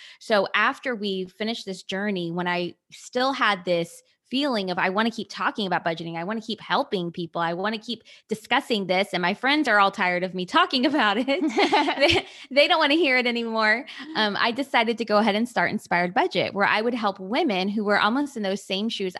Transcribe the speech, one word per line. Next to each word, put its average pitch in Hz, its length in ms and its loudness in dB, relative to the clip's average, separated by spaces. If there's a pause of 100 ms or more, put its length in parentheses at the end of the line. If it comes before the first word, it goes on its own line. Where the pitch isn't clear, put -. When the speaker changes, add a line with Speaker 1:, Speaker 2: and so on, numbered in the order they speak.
(200)
Speaker 1:
So 202 340 2
after 247 400 0
we 190 300 -4
finished 220 420 -8
this 185 160 -10
journey, 190 480 -4
when 175 160 -2
I 175 300 -4 (160)
still 254 400 -4
had 208 320 0
this 170 360 -2 (300)
feeling 240 400 0
of, 180 80 -2
"I 180 120 2
wanna 220 200 0
keep 220 200 -10
talking 208 360 -4
about 175 180 0
budgeting. 165 320 -4
I 165 80 -4
wanna 214 160 -6
keep 220 200 -8
helping 185 520 -2
people. 170 280 -6
I 170 140 0
wanna 208 240 -4
keep 226 240 -10 (260)
discussing 220 580 -2
this. 185 260 2
And 175 100 -2
my 180 120 0
friends 285 340 0
are 208 100 4
all 196 120 6
tired 180 320 0
of 180 120 -6
me 180 120 -4
talking 285 400 2
about 233 320 2
it." 262 100 -2
<laughs> 294 680 2
Speaker 2:
<laughs> - 0 -
Speaker 1:
They, 311 280 2 (240)
they 285 180 4
don't 339 100 4
wanna 294 160 4
hear 294 220 4
it 247 100 2
anymore. 226 600 0 (140)
Speaker 2:
Mm. 311 160 -10
Speaker 1:
Um, 208 220 0
I 240 140 2
decided 233 460 0
to 233 60 -2
go 208 140 4
ahead 208 160 4
and 226 140 0
start - 220 0
Inspired 180 440 -2
Budget, 302 400 0
where 196 120 2
I 208 140 4
would 233 140 -2
help 214 240 -2
women 196 500 0
who 208 160 -2
were 202 140 2
almost 262 380 0
in 214 60 -6
those 196 200 -4
same 202 260 -4
shoes 190 320 -6